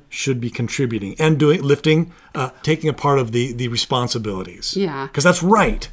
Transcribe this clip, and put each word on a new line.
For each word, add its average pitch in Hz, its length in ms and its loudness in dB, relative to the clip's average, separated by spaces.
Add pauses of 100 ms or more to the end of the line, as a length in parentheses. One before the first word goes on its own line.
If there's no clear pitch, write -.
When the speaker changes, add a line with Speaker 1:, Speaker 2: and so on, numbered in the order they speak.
(100)
Speaker 1:
should 131 300 -2
be 117 100 -4
contributing 113 680 -4
and 156 200 2
doing, 151 240 4
lifting, 156 500 2 (220)
uh, 135 160 -4 (120)
taking 156 260 0
a 143 40 0
part 139 260 2
of 117 140 -2
the, 123 200 0
the 120 160 -6
responsibilities. 113 1080 -4
Speaker 2:
Yeah. 143 320 -4
Speaker 1:
'Cause 147 160 -4
that's 175 180 4
right. 180 500 2